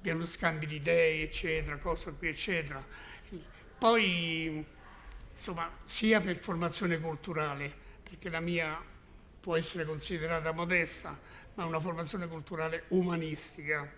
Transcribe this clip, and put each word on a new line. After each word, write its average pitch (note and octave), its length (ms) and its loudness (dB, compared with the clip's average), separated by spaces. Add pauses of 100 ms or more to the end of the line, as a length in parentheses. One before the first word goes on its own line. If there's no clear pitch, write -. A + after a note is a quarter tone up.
Abbiamo E3+ 220 0
scambi D#3 400 0
di D3+ 100 -4
idee, D#3+ 460 4
eccetera, D3+ 560 -2
cose E3+ 400 -2
qui, E3 100 -4
eccetera. D3 580 -2 (920)
Poi, E3 880 4 (680)
insomma, E3+ 400 -6 (140)
sia G#3+ 340 6
per F3+ 200 0
formazione E3+ 600 0
culturale, D3+ 760 -4 (300)
perché - 260 -12
la D#3+ 120 -2
mia E3 420 0 (560)
può E3 160 0
essere E3 300 0
considerata D#3+ 640 0
modesta, E3+ 680 0 (360)
ma F#3+ 100 -4
una E3 160 0
formazione E3+ 480 -2
culturale D#3+ 600 -4
umanistica D#3 1080 0